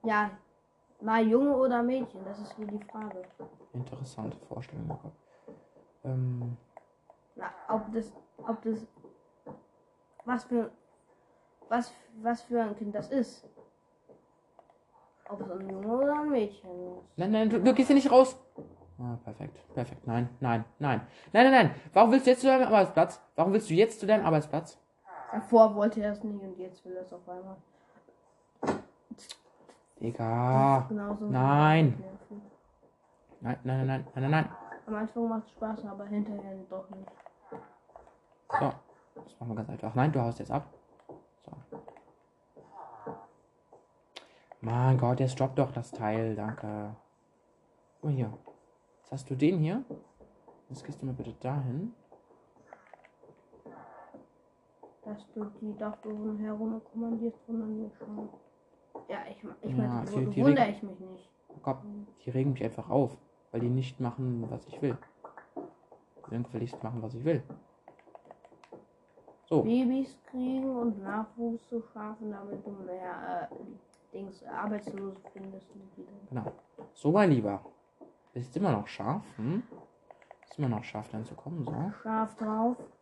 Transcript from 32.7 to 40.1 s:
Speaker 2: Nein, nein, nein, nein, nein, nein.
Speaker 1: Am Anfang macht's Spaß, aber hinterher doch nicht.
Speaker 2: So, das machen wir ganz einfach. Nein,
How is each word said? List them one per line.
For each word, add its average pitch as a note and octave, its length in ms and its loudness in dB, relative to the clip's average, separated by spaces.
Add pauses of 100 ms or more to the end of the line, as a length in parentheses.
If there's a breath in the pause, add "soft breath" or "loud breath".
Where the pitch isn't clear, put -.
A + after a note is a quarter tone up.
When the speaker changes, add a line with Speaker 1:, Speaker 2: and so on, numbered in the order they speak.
Speaker 2:
Nein, A#2 240 -4
nein, C3 220 0
nein, - 0 -
nein, C3 200 -2 (160)
nein, C3+ 80 0
nein. D#3+ 180 2 (380)
Speaker 1:
Am G#3+ 80 -6
Anfang A3 340 -4
macht's A3 220 -6
Spaß, A3 340 -8
aber G3+ 220 -12
hinterher G3+ 500 -6 (140)
doch F#3+ 200 -10
nicht. F#3+ 200 -16 (1500)
Speaker 2:
So, C#3 140 2 (440)
das - 220 -20
machen A#2+ 120 -10
wir G#2+ 60 -4
ganz A2 120 -6
einfach. - 260 -8
Nein, C3+ 160 4